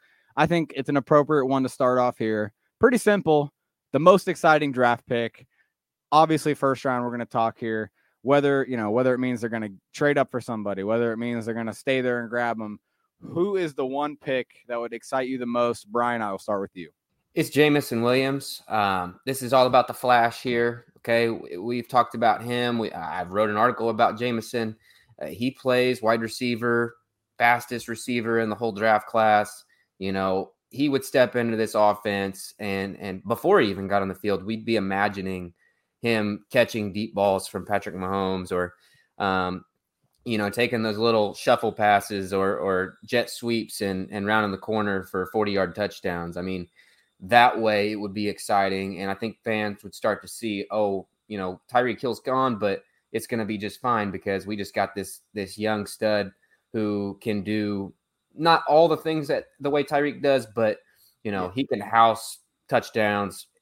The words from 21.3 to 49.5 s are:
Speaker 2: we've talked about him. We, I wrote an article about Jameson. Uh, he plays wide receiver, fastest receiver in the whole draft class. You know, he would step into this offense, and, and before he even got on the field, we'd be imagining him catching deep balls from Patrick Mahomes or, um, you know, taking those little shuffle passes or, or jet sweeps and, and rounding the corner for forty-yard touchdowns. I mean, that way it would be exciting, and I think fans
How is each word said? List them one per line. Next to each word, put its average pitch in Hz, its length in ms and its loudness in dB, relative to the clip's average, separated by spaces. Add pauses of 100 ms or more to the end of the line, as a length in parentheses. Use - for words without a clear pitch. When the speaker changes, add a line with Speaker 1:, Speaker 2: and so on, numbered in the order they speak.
Speaker 2:
we've 120 260 -6
talked 120 260 2
about 113 280 2
him. 120 360 0
We, 110 140 -2
I 85 320 -6
wrote 104 260 0
an 104 60 -2
article 113 340 2
about 110 280 2
Jameson. 113 580 -4 (440)
Uh, 76 60 -8
he 107 240 -4
plays 127 500 2
wide 113 220 2
receiver, 117 720 -2 (420)
fastest 120 480 2
receiver 113 540 -2
in 113 80 0
the 104 80 -4
whole 113 160 -2
draft 107 340 2
class. 107 580 2 (380)
You 95 80 -4
know, 95 400 -2 (200)
he 143 180 -2
would 135 160 0
step 123 320 2
into 117 200 0
this 110 200 -2
offense, 101 800 0
and, 98 400 -6
and 95 240 -10
before 156 380 2
he 107 100 2
even 98 160 -6
got 98 160 0
on 95 60 -2
the 92 80 -6
field, 98 260 -2
we'd 110 220 -8
be 117 100 0
imagining 95 800 -2 (460)
him 107 500 0
catching 110 420 0
deep 107 220 -6
balls 98 320 2
from 92 180 -8
Patrick 101 300 -4
Mahomes 92 560 -4
or, 90 240 -4 (500)
um, 92 400 -2 (600)
you 113 140 -2
know, 101 120 -2
taking 120 320 0
those 107 160 -2
little 110 360 2
shuffle 117 360 0
passes 101 640 0
or, 95 260 0
or 92 460 -2
jet 120 260 0
sweeps 117 500 -4
and, 95 300 -4
and 101 160 -6
rounding 107 240 0
the 95 80 -6
corner 101 460 -4
for 92 220 -6
forty-yard 98 500 -2
touchdowns. 87 600 -6
I 90 60 -8
mean, 92 240 -6 (540)
that 117 400 6
way 107 320 2
it 104 80 -6
would 98 140 -8
be 104 140 -2
exciting, 95 720 -2
and 98 80 -4
I 98 60 -4
think 110 300 -8
fans 107 400 -4